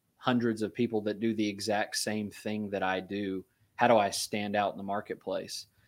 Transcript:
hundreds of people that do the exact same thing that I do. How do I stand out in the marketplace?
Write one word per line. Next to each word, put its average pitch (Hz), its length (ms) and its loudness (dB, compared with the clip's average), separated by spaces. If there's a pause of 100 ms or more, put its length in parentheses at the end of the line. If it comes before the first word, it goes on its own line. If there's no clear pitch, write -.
(180)
hundreds 117 440 2
of 104 120 -2
people 113 280 0
that 104 180 -2
do 113 140 0
the 107 140 0
exact 101 500 -2
same 107 320 -2
thing 107 400 -6
that 95 140 0
I 95 160 0
do. 95 460 -4 (300)
How 120 120 6
do 117 100 8
I 101 120 4
stand 104 460 -2
out 101 180 2
in - 40 -14
the 98 60 -10
marketplace? 98 840 -6 (200)